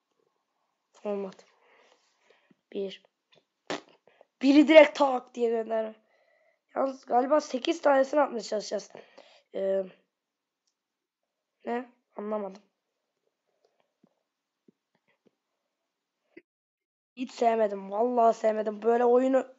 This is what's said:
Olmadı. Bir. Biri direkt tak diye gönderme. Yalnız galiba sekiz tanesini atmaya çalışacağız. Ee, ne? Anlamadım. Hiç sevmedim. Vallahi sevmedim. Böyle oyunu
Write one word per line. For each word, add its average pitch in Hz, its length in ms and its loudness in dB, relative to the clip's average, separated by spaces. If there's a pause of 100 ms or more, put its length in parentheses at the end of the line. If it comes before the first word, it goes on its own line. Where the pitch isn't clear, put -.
(1040)
Olmadı. 202 400 -10 (1300)
Bir. 196 300 -10 (1400)
Biri 277 260 6
direkt 302 300 8
tak 262 380 -2
diye 240 140 -2
gönderme. 220 460 -6 (800)
Yalnız 262 300 -4
galiba 262 360 0
sekiz 302 400 -6
tanesini 269 400 2
atmaya 240 200 -4
çalışacağız. 202 500 -8 (640)
Ee, 196 280 -4 (1800)
ne? 240 240 -8 (260)
Anlamadım. 208 480 -10 (4000)
Hiç 247 160 -10
sevmedim. 208 600 -2
Vallahi 226 460 2
sevmedim. 214 440 -4
Böyle 233 240 0
oyunu 254 420 2 (120)